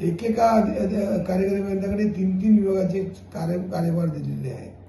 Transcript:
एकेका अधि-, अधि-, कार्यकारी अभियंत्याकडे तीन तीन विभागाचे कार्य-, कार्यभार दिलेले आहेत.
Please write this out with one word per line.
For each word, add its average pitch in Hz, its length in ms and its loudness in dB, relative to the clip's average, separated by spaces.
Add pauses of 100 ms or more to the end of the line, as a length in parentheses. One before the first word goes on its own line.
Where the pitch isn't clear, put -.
एकेका 220 500 2
अधि-, 208 260 4
अधि-, 208 480 -2
कार्यकारी 196 380 0
अभियंत्याकडे 196 460 0
तीन 185 340 0
तीन 214 160 8
विभागाचे 190 460 0
कार्य-, 175 540 -6
कार्यभार 170 480 0
दिलेले 139 440 -4
आहेत. - 200 -12 (180)